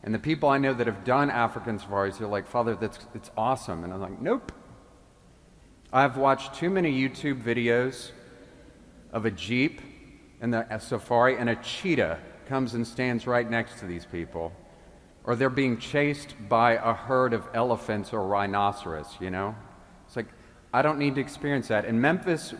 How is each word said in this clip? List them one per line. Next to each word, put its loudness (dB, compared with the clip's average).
And -4
the -2
people 0
I 6
know 2
that 0
have -4
done 4
African -2
safaris, -2
they're -6
like, -2
"Father, 0
that's, -6
it's -14
awesome." -2
And -8
I'm -6
like, -8
"Nope." -2
I've 4
watched 2
too -2
many 2
YouTube -2
videos 0
of -4
a 2
Jeep -2
and 0
the, -2
a -4
safari, 4
and 0
a 2
cheetah 0
comes -2
and -2
stands -2
right 2
next -2
to -12
these -6
people. -6
Or 0
they're 2
being 2
chased -2
by 6
a 2
herd 2
of -2
elephants 0
or 0
rhinoceros, 0
you -6
know? -4
It's -18
like, -6
I 4
don't 2
need 2
to 0
experience -2
that. 2
In 0
Memphis, 2